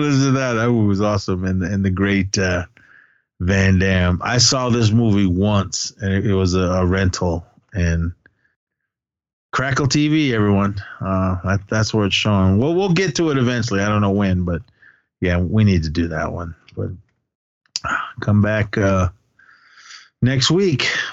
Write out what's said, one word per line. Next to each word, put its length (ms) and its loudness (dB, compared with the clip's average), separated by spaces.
listen 240 2
to 60 2
that. 220 0
That 180 0
was 280 2
awesome. 440 -2
And, 180 -2
and 220 -2
the 60 2
great, 460 0
uh, 280 -2
Van 400 2
Damme. 460 2
I 140 -2
saw 320 0
this 200 2
movie 360 2
once, 760 -2
and 120 -2
it, 140 -2
it 80 0
was 200 0
a, 60 2
a 260 0
rental. 600 -2
And 400 -2
Crackle 340 -2
T 220 2
V, 260 2
everyone. 480 0
Uh, 440 -2
that, 240 0
that's 260 -2
where 120 2
it's 80 -2
showing. 440 2
We'll, 160 2
we'll 180 2
get 240 0
to 140 0
it 80 0
eventually. 420 0
I 80 0
don't 140 0
know 80 2
when, 340 2
but 180 -4
yeah, 180 0
we 260 2
need 200 4
to 60 -4
do 180 -2
that 240 -6
one. 220 -10
But, 140 -6
uh, 120 -6
come 220 2
back, 360 -2
uh, 320 2
next 280 2
week 320 2